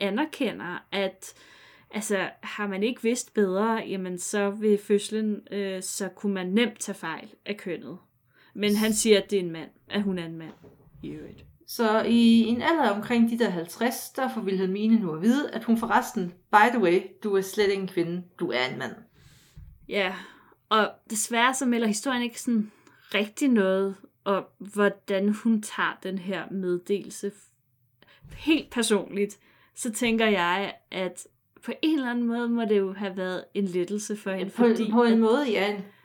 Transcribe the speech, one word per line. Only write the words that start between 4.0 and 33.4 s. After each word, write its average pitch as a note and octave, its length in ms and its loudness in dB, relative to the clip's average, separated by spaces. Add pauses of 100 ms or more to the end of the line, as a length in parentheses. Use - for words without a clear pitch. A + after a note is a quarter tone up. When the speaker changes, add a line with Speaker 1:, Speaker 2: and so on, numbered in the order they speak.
Speaker 1:
så G3+ 320 -2
ved G#3 280 2
fødslen, G#3 640 0 (100)
øh, F#3+ 320 -4
så F#3+ 260 -6
kunne G3 260 -4
man F#3 120 -4
nemt G#3+ 340 2
tage G3 160 -8
fejl D#3+ 320 -10 (180)
af G#3 100 -6
kønnet. F3 420 -10 (560)
Men G#3 220 0
han G#3+ 160 2
siger, G#3+ 300 6
at - 80 -12
det G#3 80 2
er F#3 40 0
en F3 100 -4
mand, D#3+ 180 -12 (180)
at G#3 140 -2
hun F#3+ 160 -2
er E3+ 80 -6
en E3 120 -10
mand D#3+ 140 -14 (500)
i D#3 80 -12
øvrigt. D3+ 340 -16 (240)
Speaker 2:
Så A3 340 0
i A3+ 380 8
en A#3 220 2
alder D4+ 280 2
omkring A#3 400 2
de A#3 80 -2
der A3+ 120 2
halvtreds, F3+ 600 -4
der C4 240 -2
får A3 60 -6
Wilhelmine G3 580 2
nu F3+ 160 0
at D#3+ 80 -6
vide, B3+ 280 2
at - 140 -8
hun A3+ 140 2
forresten, A3+ 540 0 (200)
"By G#3+ 180 8
the B3+ 100 0
way, F3+ 200 4 (220)
du G#3 140 -2
er G3 40 4
slet G3 300 0
ikke G3 120 -2
en F#3+ 60 -6
kvinde, F3 340 -4 (160)
du F3 120 -4
er B2 220 0
en C3+ 60 -10
mand." B2 140 -8 (960)
Speaker 1:
Ja, F#3+ 260 -2 (540)
og G#3+ 220 4 (200)
desværre A#3+ 440 0
så C4 120 -2
melder A#3 200 2
historien A#3+ 360 -2
ikke A#3+ 180 -6
sådan A3 320 -2 (420)
rigtig G#3 340 0
noget G3 480 2 (280)
om, G3 200 -2 (140)
hvordan G3 720 0
hun G#3+ 340 0
tager - 400 -4
den F#3+ 160 -8
her F3+ 320 -6
meddelelse. F#3 800 -4 (1000)
Helt - 380 0
personligt, G#3 680 0 (360)
så A#3+ 180 -6
tænker A3+ 340 2
jeg, F#3 480 0 (160)
at F3+ 360 -6 (400)
på A#3+ 60 -6 (100)
en D#4 160 2
eller B3+ 120 -2
anden A#3+ 160 -2
måde A#3 220 -2
må A#3 160 0
det G#3+ 140 4
jo F#3+ 140 0
have F#3+ 240 -8
været F#3 280 -4 (100)